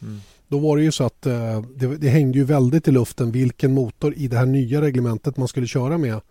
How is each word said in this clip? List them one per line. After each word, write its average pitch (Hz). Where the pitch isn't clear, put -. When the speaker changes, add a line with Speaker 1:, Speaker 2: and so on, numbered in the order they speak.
Speaker 1:
Mm. 107
Speaker 2:
Då 143
var 151
det 151
ju 156
så 139
att, -
eh, 113
det, 127
det 151
hängde 135
ju 139
väldigt 139
i -
luften 120
vilken 131
motor 135
i 139
det 120
här 127
nya 135
reglementet 123
man 127
skulle 123
köra 135
med. 113